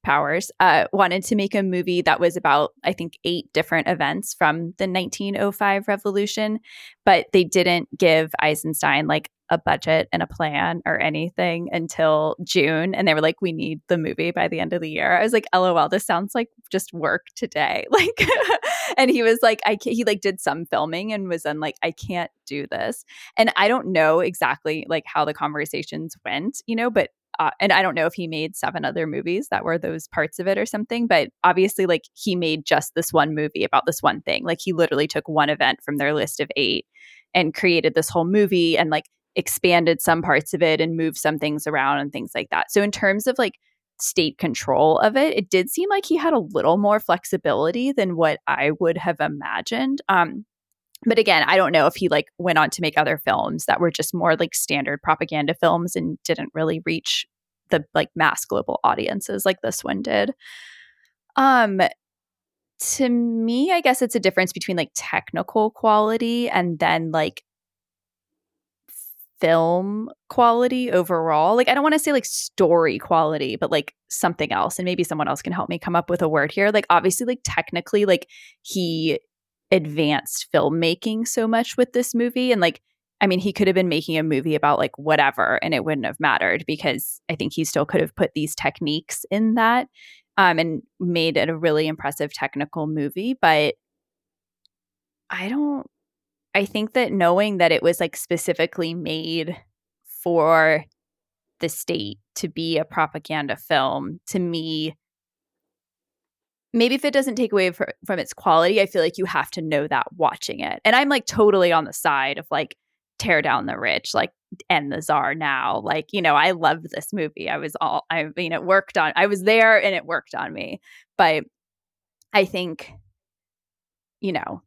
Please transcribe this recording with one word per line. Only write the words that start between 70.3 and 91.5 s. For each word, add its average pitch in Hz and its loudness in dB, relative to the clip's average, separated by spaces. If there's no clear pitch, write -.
quality 247 2
overall. 165 2
Like, 247 4
I 247 4
don't 277 2
wanna 302 4
say, 302 0
like, 262 0
story 165 2
quality, 151 0
but, - -4
like, 151 -2
something 165 -2
else. 95 -2
And 180 -4
maybe 180 -2
someone 156 -4
else 139 -4
can 175 -6
help 175 -4
me 170 -6
come 175 -4
up 170 -2
with 175 0
a 160 0
word 151 0
here. 202 2
Like, 208 0
obviously, 185 2
like, 247 -4
technically, - 0
like, 180 2
he 165 -2
advanced 151 0
filmmaking 170 0
so 220 -2
much 226 -2
with 247 0
this 247 -2
movie. 240 0
And, 214 2
like, 165 2
I 202 4
mean, 185 2
he 190 -2
could 202 0
have 185 2
been 185 2
making 160 -2
a 156 2
movie 156 0
about, 147 2
like, - -2
whatever, 139 2
and 160 -2
it 123 -2
wouldn't 151 -2
have - -8
mattered, 135 0
because - -4
I 165 -4
think - -6
he 160 -2
still 147 0
could 156 0
have 143 -2
put 185 0
these 151 -4
techniques - -6
in 220 0
that, 240 2
um, 180 4
and 165 -2
made 170 0
it 139 2
a 165 -4